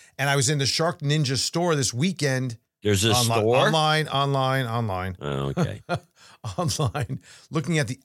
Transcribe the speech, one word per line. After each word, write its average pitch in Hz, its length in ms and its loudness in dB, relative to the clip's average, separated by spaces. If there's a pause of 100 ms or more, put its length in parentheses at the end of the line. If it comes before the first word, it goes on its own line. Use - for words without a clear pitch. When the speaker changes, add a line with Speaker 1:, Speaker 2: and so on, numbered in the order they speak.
(180)
Speaker 1:
And 139 120 0
I 139 60 2
was 135 120 2
in 151 80 0
the 139 80 0
Shark 160 360 -2
Ninja 143 360 0
store 170 400 0
this 131 160 0
weekend. 131 640 -2 (260)
Speaker 2:
There's 104 220 2
a 113 60 4
Speaker 1:
Onli-, 123 140 4
Speaker 2:
store? 117 340 2
Speaker 1:
Online, 156 500 2
online, 135 580 0
online. 95 540 -2
Speaker 2:
Oh, 69 340 -4
okay. 117 320 -2
Speaker 1:
<laughs> - 720 -10
Online, 143 640 -2 (300)
looking 160 280 -2
at 131 100 0
the 127 160 -8